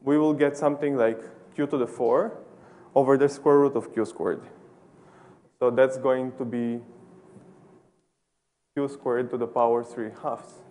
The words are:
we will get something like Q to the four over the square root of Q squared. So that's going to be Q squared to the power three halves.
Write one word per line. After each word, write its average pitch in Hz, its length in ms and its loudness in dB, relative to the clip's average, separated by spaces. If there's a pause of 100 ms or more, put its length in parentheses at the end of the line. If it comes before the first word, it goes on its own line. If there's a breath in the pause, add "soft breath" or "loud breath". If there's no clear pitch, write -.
we 143 160 2
will 156 160 2
get 143 220 2
something 147 400 -2
like 113 240 0 (360)
Q 143 120 -2
to 143 100 -2
the 120 100 0
four 135 500 -2 (580 loud breath)
over 135 220 4
the 143 100 4
square 143 320 4
root 139 160 2
of 113 180 -6
Q 110 120 0
squared. 87 360 -6 (1160 loud breath)
So 123 100 4
that's 131 280 4
going 127 400 -2
to 127 80 -6
be 117 340 -4 (1900)
Q 139 140 -4
squared 127 440 -4
to 135 60 -6
the 117 100 -4
power 120 360 0
three 113 280 -10 (120)
halves. 131 300 -10 (160)